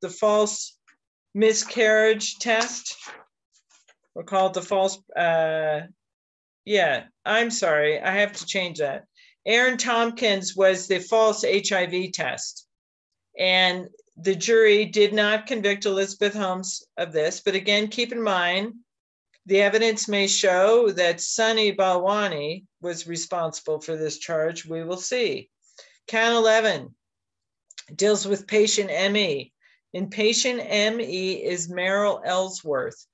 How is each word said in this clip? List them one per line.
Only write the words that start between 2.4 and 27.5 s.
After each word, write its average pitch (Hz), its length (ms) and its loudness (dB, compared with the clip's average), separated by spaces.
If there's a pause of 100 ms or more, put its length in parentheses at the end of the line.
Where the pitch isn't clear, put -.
or 170 80 -12
called 190 300 0
the 185 80 -4
false, 190 400 -2 (140)
uh, 160 680 0 (840)
yeah, 170 380 2 (220)
I'm 233 240 0
sorry, 151 500 0
I 190 120 -4
have 202 220 0
to - 120 -12
change 175 320 -6
that. 143 280 -4 (400)
Aaron 247 320 2
Tompkins 233 760 -2
was 190 320 2
the 185 120 0
false 220 440 2
H 202 280 0
I 185 160 0
V 180 240 -4
test. - 560 -8 (720)
And 185 500 2 (280)
the 185 200 0
jury 214 500 4
did 208 260 2
not 214 360 0
convict 202 380 -2
Elizabeth 196 500 -2
Holmes 185 480 -4 (140)
of 170 140 -4
this, 156 300 -2
but 190 140 0
again, 208 320 0
keep 233 240 -4
in 233 100 -6
mind, 196 540 0 (720)
the 196 140 4
evidence 214 460 2
may 202 200 0
show 202 640 4
that 175 280 2
Sunny 220 560 0
Balwani 185 880 0 (160)
was 170 280 -8
responsible 165 760 -6
for 160 160 -8
this 156 220 -6
charge. 165 460 -4
We 165 180 -8
will 175 140 -6
see. 185 520 -4 (580)
Count 226 280 2
eleven 220 600 2 (1000)